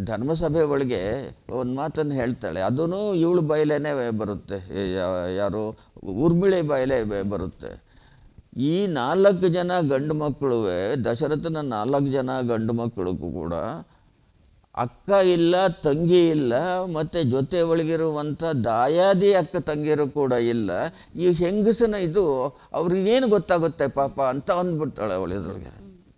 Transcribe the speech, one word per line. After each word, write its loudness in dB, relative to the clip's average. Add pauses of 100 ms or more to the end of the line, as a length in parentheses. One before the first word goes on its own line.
ಧರ್ಮಸಭೆ -2
ಒಳಗೆ -2 (180)
ಒಂದ್ -4
ಮಾತನ್ನ -4
ಹೇಳ್ತಾಳೆ, -4
ಅದೂನು -2
ಇವಳು 2
ಬಾಯಲ್ಲೇನೆ 0
ಬರುತ್ತೆ. -4
ಈ -4
ಯಾ-, -2
ಯಾರು -2 (280)
ಊರ್ಮಿಳೆ 2
ಬಾಯಲ್ಲೇ 0
ಬ-, -4
ಬರುತ್ತೆ. -8 (680)
ಈ 0
ನಾಲ್ಕು 4
ಜನ 0
ಗಂಡು 0
ಮಕ್ಕಳುವೆ, -2
ದಶರಥನ -2
ನಾಲ್ಕು -2
ಜನ -2
ಗಂಡು 0
ಮಕ್ಕಳಿಗೂ -4
ಕೂಡ -6 (1200)
ಅಕ್ಕ -6
ಇಲ್ಲ, 4
ತಂಗಿ 4
ಇಲ್ಲ, 0
ಮತ್ತೆ -4
ಜೊತೆ 0
ಒಳಗಿರುವಂಥ 0
ದಾಯಾದಿ 4
ಅಕ್ಕ 2
ತಂಗಿಯರು 0
ಕೂಡ 0
ಇಲ್ಲ. 0 (440)
ಈ 2
ಹೆಂಗಸನ 2
ಇದು 0 (260)
ಅವ್ರಿಗೇನು 2
ಗೊತ್ತಾಗುತ್ತೆ 2
ಪಾಪ -2
ಅಂತ -2
ಅಂದ್ಬಿಡ್ತಾಳೆ -2
ಅವಳು -4
ಇದ್ರೊಳಗೆ. -12 (180)